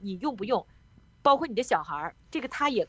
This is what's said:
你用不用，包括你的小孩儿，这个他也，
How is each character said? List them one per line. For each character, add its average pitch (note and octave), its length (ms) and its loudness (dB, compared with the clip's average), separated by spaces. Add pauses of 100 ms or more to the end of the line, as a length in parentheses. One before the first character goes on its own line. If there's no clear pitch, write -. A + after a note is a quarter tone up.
你 F#3+ 180 -6
用 C4+ 160 -2
不 G3 80 -8
用， A3 240 0 (540)
包 C#4 160 6
括 D#4 100 -2
你 A3 80 -6
的 B3+ 80 2
小 F3 200 0
孩 D#3 120 -8
儿， D3+ 200 -8 (140)
这 A#3 120 -6
个 B3+ 80 -6
他 D4 200 0
也， G#3 200 0